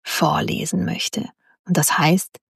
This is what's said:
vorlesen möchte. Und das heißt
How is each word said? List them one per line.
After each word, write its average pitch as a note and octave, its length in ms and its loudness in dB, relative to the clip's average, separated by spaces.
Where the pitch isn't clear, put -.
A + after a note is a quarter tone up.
vorlesen D#3+ 840 -2
möchte. - 440 -6
Und F3+ 100 2
das - 200 2
heißt D#3+ 400 2